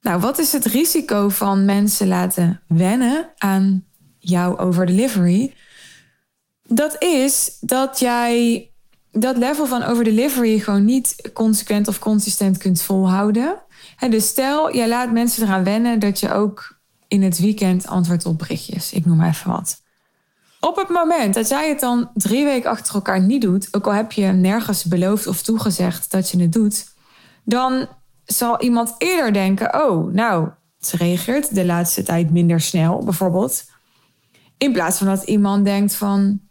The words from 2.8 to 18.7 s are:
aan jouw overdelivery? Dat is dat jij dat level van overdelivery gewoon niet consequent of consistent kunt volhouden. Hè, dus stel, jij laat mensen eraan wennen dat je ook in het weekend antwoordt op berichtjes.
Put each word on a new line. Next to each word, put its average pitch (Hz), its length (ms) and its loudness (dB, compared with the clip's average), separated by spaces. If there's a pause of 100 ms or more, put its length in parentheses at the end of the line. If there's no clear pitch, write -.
aan 190 460 0 (340)
jouw 180 400 0
overdelivery? 185 960 2 (1080)
Dat 294 400 0
is 277 580 0
dat 262 380 -2
jij 240 720 0 (420)
dat 247 260 0
level 285 300 0
van 247 160 -2
overdelivery 233 760 2
gewoon 202 260 2
niet 247 480 0
consequent 214 560 0
of 208 100 -4
consistent 208 600 0
kunt 180 240 0
volhouden. 202 800 0 (340)
Hè, 254 120 -4
dus 220 180 2
stel, 285 480 0
jij 233 140 0
laat 240 240 -2
mensen 226 300 0
eraan 190 220 2
wennen 226 340 0
dat 202 220 0
je 202 120 -2
ook - 480 -4 (280)
in 202 140 2
het 180 160 0
weekend 185 480 0
antwoordt 175 400 0
op 165 120 -2
berichtjes. - 540 -8